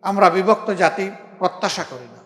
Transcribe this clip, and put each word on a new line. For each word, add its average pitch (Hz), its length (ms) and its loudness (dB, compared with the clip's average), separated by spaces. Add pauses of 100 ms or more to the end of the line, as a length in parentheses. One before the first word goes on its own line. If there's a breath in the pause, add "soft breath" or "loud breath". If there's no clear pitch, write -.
আমরা 196 260 4
বিভক্ত 190 440 0
জাতি 185 320 0 (300)
প্রত্যাশা 180 480 -4
করি 123 260 -16
না 117 160 -20